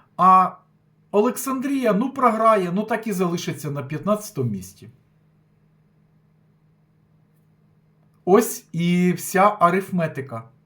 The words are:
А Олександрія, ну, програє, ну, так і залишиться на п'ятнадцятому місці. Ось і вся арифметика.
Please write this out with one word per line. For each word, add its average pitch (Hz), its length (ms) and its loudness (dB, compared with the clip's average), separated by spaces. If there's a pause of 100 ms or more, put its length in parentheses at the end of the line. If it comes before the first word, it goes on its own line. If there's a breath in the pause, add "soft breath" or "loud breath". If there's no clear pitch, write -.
(160 soft breath)
А 185 340 6 (600)
Олександрія, 254 840 0
ну, 220 180 -2
програє, 220 640 2
ну, 202 100 -2
так 220 240 -6
і 220 60 -4
залишиться 175 580 -4
на 143 120 -8
п'ятнадцятому 151 680 -6
місці. 98 380 -12 (3250)
Ось 214 480 2
і 175 400 2
вся 202 480 0
арифметика. 170 880 -2 (180)